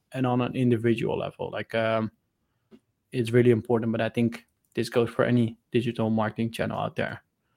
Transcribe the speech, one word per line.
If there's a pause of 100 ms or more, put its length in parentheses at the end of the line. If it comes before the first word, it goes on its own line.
(140)
and
on
an
individual
level.
Like,
um, (1000)
it's
really
important,
but
I
think (260)
this
goes
for
any (120)
digital
marketing
channel
out
there. (360)